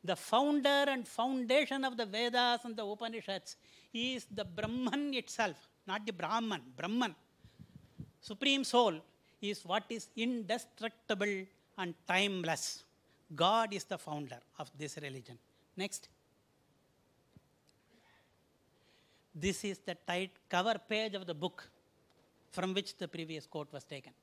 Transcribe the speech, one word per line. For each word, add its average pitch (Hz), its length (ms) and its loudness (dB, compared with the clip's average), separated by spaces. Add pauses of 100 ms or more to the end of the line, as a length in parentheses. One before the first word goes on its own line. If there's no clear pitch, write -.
The 175 140 0
founder 285 720 6
and 262 180 0
foundation 262 760 2
of 247 140 0
the 233 80 0
Vedas 240 580 2
and 226 140 -8
the 220 80 -4
Upanishads 208 720 -6 (360)
is 247 400 -2
the 202 120 -4
Brahman 254 680 -2
itself, 214 540 -2 (180)
not 208 200 -4
the 220 80 -4
Brahman, 185 480 0 (160)
Brahman. 202 360 0 (1080)
Supreme 277 420 2
Soul 202 380 6 (400)
is 202 240 -4
what 196 240 0
is 233 260 -6
indestructible 214 1300 -2 (320)
and 180 160 -4 (140)
timeless. 185 800 0 (500)
God 208 380 4
is 185 100 -4
the 185 140 -6
founder 147 420 -8 (180)
of - 200 -10
this 143 180 -8
religion." 131 420 -10 (380)
Next. - 320 -6 (3250)
This 180 300 -2
is 190 140 -2
the 175 160 -6
tight 185 360 -4 (160)
cover 196 320 2
page 214 360 -2
of 185 120 -6
the 175 60 -4
book - 360 -6 (800)
from 185 240 -2
which 202 240 -2
the 180 100 -6
previous 160 380 -8
quote 151 260 -8
was 139 120 -12
taken. 127 400 -14